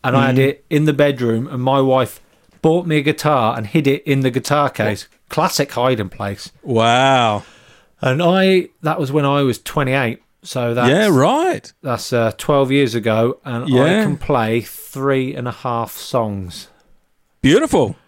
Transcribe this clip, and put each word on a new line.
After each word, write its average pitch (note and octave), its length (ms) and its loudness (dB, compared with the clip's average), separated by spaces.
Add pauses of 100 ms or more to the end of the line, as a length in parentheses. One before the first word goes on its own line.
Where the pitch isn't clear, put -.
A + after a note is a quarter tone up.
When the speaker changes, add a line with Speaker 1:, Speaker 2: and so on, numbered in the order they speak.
Speaker 1:
and B2+ 120 0
I C3+ 120 4
had C3 80 2
Speaker 2:
Mm. C3+ 140 4
Speaker 1:
it - 200 -8
in D3+ 160 2
the D3+ 80 2
bedroom, B2 540 0
and B2 140 -8
my C3+ 200 2
wife C3 400 0 (400)
bought E3+ 240 2
me D#3 120 0
a D3+ 40 2
guitar C#3 560 0
and A2 100 -6
hid C#3+ 200 0
it C#3 180 0
in C#3 160 0
the C3 100 0
guitar C#3+ 380 -2
case. G#2+ 380 -4 (220)
Classic D#3 420 -2
hiding A#2+ 380 -2
place. - 420 -10 (120)
Speaker 2:
Wow. A#2+ 800 2 (580)
Speaker 1:
And C3 200 0
I, F#3+ 460 2 (160)
that D#3+ 160 -2
was C#3 120 -4
when C#3+ 140 0
I C#3+ 180 0
was B2 160 0
twenty-eight. C3 600 -2 (200)
So A#2+ 320 -4
that's A#2+ 160 2
Speaker 2:
Yeah, G3+ 220 2
right. C4 600 2 (120)
Speaker 1:
that's, A#2+ 280 -6
uh, A#2 260 0
twelve C#3 340 0
years C3+ 240 2
ago, A2+ 500 0
and B2 200 -8
I - 20 -6
Speaker 2:
Yeah. D#3 360 2
Speaker 1:
can D3 140 -2
play A#2 440 -2
three C3+ 760 -4
and B2+ 120 -8
a A#2+ 40 -6
half A#2 460 -6
songs. G2+ 680 -6 (760)
Speaker 2:
Beautiful. D3+ 540 2 (120)